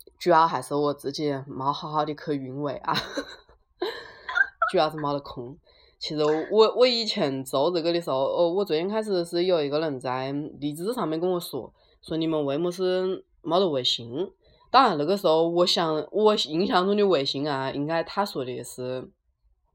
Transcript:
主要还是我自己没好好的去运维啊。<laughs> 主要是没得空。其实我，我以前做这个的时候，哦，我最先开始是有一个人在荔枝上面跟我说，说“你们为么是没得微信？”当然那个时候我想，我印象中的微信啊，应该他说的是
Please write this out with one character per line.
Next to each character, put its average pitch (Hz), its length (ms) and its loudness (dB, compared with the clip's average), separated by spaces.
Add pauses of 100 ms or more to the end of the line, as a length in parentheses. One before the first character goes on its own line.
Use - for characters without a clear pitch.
(200)
主 175 120 2
要 165 160 6
还 143 120 -2
是 135 140 -8
我 147 180 0
自 139 200 -8
己 147 200 -4 (140)
没 135 260 -4
好 151 200 -6
好 151 120 0
的 156 120 -6
去 156 180 -6
运 135 300 -8
维 143 140 -4
啊。 - 160 -4
<laughs> - 1800 -6
主 190 60 2
要 156 120 4
是 156 80 -10
没 143 160 -2
得 143 60 -2
空。 131 380 -14 (420)
其 - 160 -8
实 151 80 0 (280)
我， 214 240 6
我 240 100 6
以 233 200 2
前 143 400 -2
做 143 260 2
这 175 100 0
个 170 120 0
的 170 80 0
时 165 80 -8
候， 135 80 0
哦， 139 340 2
我 196 140 0
最 156 140 0
先 180 100 -2
开 220 120 -2
始 196 220 0
是 175 220 -2
有 175 180 2
一 143 60 -2
个 147 100 0
人 151 200 -2
在 131 320 -4 (280)
荔 147 140 -4
枝 170 200 -6
上 220 140 -4
面 160 120 -2
跟 180 100 0
我 180 100 0
说， 143 320 -10 (300)
说 160 160 -6
“你 160 100 0
们 156 180 0
为 139 120 -2
么 175 140 0
是 185 520 -2 (180)
没 160 180 0
得 196 80 4
微 139 160 -2
信？” 123 500 -4 (360)
当 254 140 8
然 196 140 4
那 147 80 0
个 185 100 2
时 196 120 0
候 160 200 6
我 175 180 4
想， 160 460 0
我 214 240 4
印 170 320 0
象 185 180 4
中 202 120 2
的 208 60 4
微 175 200 4
信 139 280 -4
啊， 135 200 -2
应 143 160 -4
该 165 160 -2
他 196 220 -2
说 151 180 -6
的 127 200 -8
是 127 460 -8 (640)